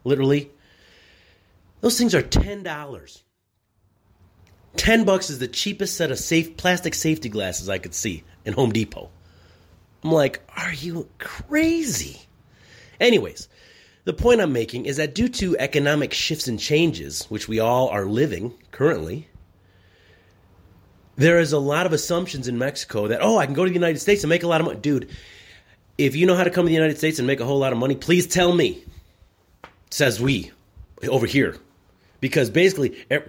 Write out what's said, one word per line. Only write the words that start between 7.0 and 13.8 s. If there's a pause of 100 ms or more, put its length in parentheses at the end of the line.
glasses
I
could
see (220)
in
Home
Depot. (960)
I'm
like, (160)
"Are
you
crazy?" (800)
Anyways, (540)